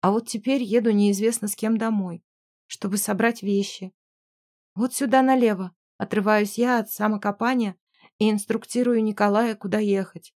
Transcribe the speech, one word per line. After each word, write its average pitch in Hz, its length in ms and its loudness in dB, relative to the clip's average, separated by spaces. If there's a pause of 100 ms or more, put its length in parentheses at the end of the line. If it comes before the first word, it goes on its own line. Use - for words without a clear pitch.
А 185 100 2
вот 226 160 -2
теперь 254 360 -2
еду 220 280 2
неизвестно 208 560 2
с 202 80 -6
кем 220 220 -2
домой, 202 460 -4 (440)
чтобы 202 300 -6
собрать 226 440 0
вещи. 196 520 -4 (840)
«Вот 240 180 -2
сюда 262 280 2
налево», 226 540 2 (220)
отрываюсь 208 600 0
я 240 220 2
от 220 120 -6
самокопания 214 840 -2 (440)
и 214 100 4
инструктирую 226 760 0
Николая, 214 520 2
куда 208 240 -4
ехать. 196 600 -4